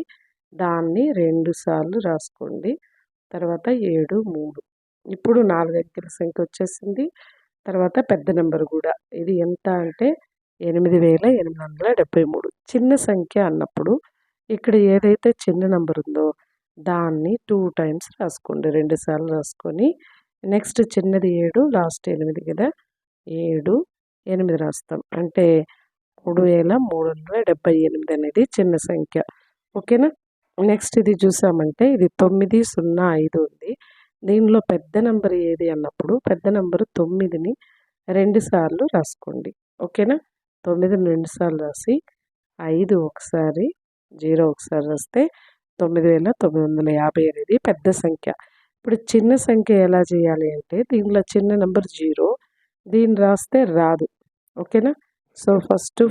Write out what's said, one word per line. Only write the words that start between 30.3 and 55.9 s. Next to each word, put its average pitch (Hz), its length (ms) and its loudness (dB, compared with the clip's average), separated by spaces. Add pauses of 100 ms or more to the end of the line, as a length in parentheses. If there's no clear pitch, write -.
నెక్స్ట్ 214 300 -4
ఇది 208 120 4 (100)
చూసామంటే 180 600 2 (100)
ఇది 180 120 4 (160)
తొమ్మిది 190 360 2 (140)
సున్నా 170 320 0 (180)
ఐదు 160 240 -2
ఉంది. 170 240 -12 (520)
దీనిలో 214 360 4 (120)
పెద్ద 170 220 -4 (140)
నెంబర్ 202 280 0 (160)
ఏది 165 240 -2
అన్నప్పుడు 151 380 -4 (160)
పెద్ద 180 180 -2 (100)
నెంబర్ 180 260 0 (160)
తొమ్మిదిని 175 540 -2 (540)
రెండు 196 320 2 (100)
సార్లు 165 340 0 (120)
రాసుకోండి. 151 560 -6 (340)
ఓకేనా? 214 320 -2 (480)
తొమ్మిదిని 180 480 0
రెండు 165 240 -4
సార్లు 160 280 -4
రాసి 185 300 -4 (640)
ఐదు 175 360 0 (120)
ఒకసారి, 160 600 -4 (560)
జీరో 160 200 2 (100)
ఒకసారి 151 380 -6
రాస్తే 151 320 -2 (560)
తొమ్మిది 170 320 2
వేల 165 180 2 (120)
తొమ్మిది 156 240 2
వందల 156 240 0 (120)
యాభై 151 280 0
అనేది 151 260 -2 (120)
పెద్ద 190 220 0 (140)
సంఖ్య. 160 260 -4 (480)
ఇప్పుడు - 200 -2 (140)
చిన్న 226 200 4 (140)
సంఖ్య 220 420 4
ఎలా 180 140 4 (100)
చేయాలి 160 440 0
అంటే 156 220 -8 (140)
దీనిలో 208 300 2 (120)
చిన్న 202 180 2 (100)
నెంబర్ 185 260 0 (120)
జీరో, 160 280 0 (600)
దీన్ని 220 360 4
రాస్తే 202 360 2 (180)
రాదు. 160 300 2 (500)
ఓకేనా? 226 340 0 (500)
So 202 100 2 (160)
ఫస్ట్ - 440 0